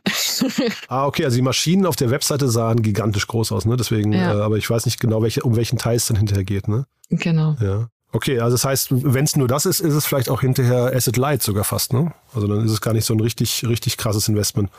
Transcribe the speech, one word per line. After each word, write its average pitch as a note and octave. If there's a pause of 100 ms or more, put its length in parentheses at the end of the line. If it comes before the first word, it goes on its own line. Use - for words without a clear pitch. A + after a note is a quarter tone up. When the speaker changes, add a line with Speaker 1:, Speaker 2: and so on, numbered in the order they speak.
Speaker 1:
<laughs> - (800)
Speaker 2:
Ah, C3+
okay, D#3+
also B2+
die B2+
Maschinen E3
auf E3+
der A#2+
Webseite C3+
sahen A#2
gigantisch G#2
groß A2+
aus, A2
ne? A2+
Deswegen, G#2+
Speaker 1:
Ja. G#2
Speaker 2:
äh, -
aber G#2+
ich G#2
weiß A#2
nicht -
genau, A2
welche, A2+
um A#2
welchen A2+
Teil A#2
es A2
dann A2+
hinterher G2+
geht, G2
ne? A#2 (240)
Speaker 1:
Genau. D#3
Speaker 2:
Ja. G#2 (220)
Okay, A#2+
also A#2+
das B2
heißt, C3+
wenn's C3+
nur C3
das D3
ist, F3+
ist D#3
es D3
vielleicht C#3
auch B2
hinterher B2+
Asset A#2+
Light C3+
sogar G2+
fast, -
ne? D3 (200)
Also G#2
dann G#2
ist A2
es G#2+
gar A2
nicht A2
so -
ein A2
richtig, -
richtig A#2
krasses G#2+
Investment. G#2